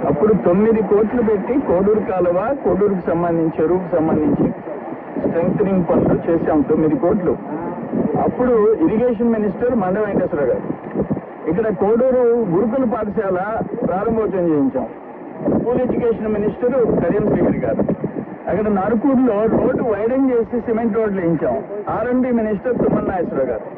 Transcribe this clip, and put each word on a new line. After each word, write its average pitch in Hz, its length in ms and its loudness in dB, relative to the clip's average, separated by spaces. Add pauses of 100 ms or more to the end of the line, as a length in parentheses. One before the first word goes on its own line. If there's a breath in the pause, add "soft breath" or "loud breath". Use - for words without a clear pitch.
అప్పుడు 214 240 2 (140)
తొమ్మిది 214 340 4 (100)
కోట్లు 220 320 2
పెట్టి 220 320 0 (140)
కోడూరు 196 420 2
కాలువ, 175 280 2 (260)
కోడూరుకు 190 460 2
సంబంధించి, 165 480 0
చెరువుకు 175 380 0
సంబంధించి 156 500 2 (800)
స్ట్రెంథనింగ్ 185 640 2
పనులు 175 380 2
చేశాం, 165 340 2 (100)
తొమ్మిది 156 340 2
కోట్లు. 175 280 2 (920)
అప్పుడు 247 300 2 (300)
ఇరిగేషన్ 233 520 2
మినిస్టర్ 220 460 0
మండ 185 160 0
వెంకటేశ్వర 185 520 0
గారు. - 140 -2 (840)
ఇక్కడ 220 160 0 (160)
కోడూరు 247 420 4 (300)
గురుకుల 240 300 0 (100)
పాఠశాల 196 440 -2 (480)
ప్రారంభోత్సవం 190 640 0
చేయించాం. 135 380 0 (720)
స్కూల్ 247 220 0
ఎడ్యుకేషన్ 226 560 0
మినిస్టర్ 240 400 0 (260)
కడియం 196 280 0
శ్రీహరి - 340 2
గారు. - 200 -2 (680)
అక్కడ 202 160 0 (140)
నరుకూరులో 233 580 2 (180)
రోడ్డు 269 260 0
వైడన్ 247 480 0
చేసి 233 300 0
సిమెంట్ 226 380 -2
రోడ్లు 202 220 0
వేయించాం. 165 360 0 (320)
ఆర్ 214 200 -2
అండ్ 247 180 2
బి 247 60 0
మినిస్టర్ 226 460 -2
తుమ్మల - 320 2
నాగేశ్వరరావు - 400 -2
గారు. - 160 -6 (120)